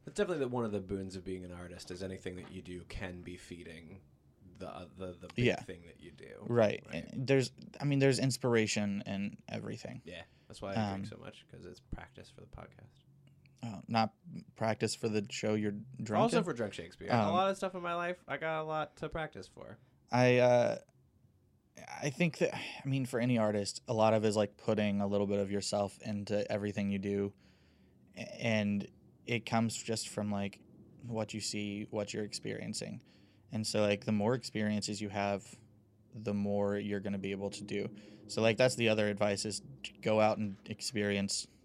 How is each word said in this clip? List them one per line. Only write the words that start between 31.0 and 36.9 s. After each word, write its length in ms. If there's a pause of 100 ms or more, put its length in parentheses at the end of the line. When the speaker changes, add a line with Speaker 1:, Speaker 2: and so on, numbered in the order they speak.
Speaker 2:
what 260
you 60
see, 500
what 240
you're 120
experiencing. 760 (500)
And 140
so, 160
like, 240
the 60
more 240
experiences 640
you 80
have, 340 (720)
the 180
more 440
you're 220